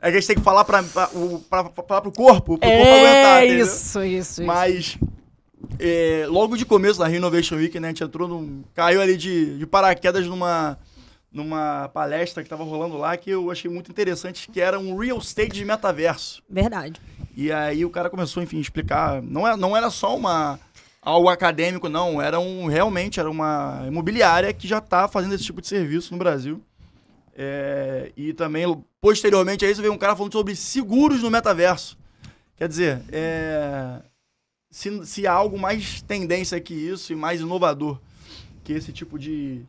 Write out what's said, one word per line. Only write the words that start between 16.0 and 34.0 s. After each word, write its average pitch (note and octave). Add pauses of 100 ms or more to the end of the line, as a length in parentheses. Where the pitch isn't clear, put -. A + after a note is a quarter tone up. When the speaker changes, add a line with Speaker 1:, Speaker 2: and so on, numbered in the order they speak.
Speaker 2:
Verdade. F#3+ (380)
Speaker 1:
E C#3+
aí D3+
o E3+
cara F3
começou, F3
enfim, E3
a D3+
explicar, D3
não C3+
é, A3+
não G3
era A3+
só A3
uma D#3+ (420)
algo E3+
acadêmico, F3
não. D#3+
Era D3+
um, F#3
realmente, F#3
era D#3
uma D3
imobiliária F3+
que -
já G#3+
tá F#3+
fazendo G3
esse F#3+
tipo E3+
de -
serviço E3+
no F3
Brasil. D#3 (720)
É, C#3
e D3+
também, D#3+ (340)
posteriormente G3+
a G3+
isso, G#3
veio G#3
um G3
cara G3+
falando G3+
sobre G#3
seguros B3+
no A3+
metaverso. F#3 (580)
Quer E3
dizer, D3+ (100)
é, D3+ (680)